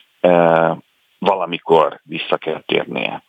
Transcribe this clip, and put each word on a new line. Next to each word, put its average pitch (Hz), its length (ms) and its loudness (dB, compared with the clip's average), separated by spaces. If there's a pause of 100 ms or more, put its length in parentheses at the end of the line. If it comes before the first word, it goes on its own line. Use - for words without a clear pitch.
(200)
Eh, 82 560 4 (440)
valamikor 85 840 0
vissza 78 340 -6
kell 78 280 -8
térnie - 640 -6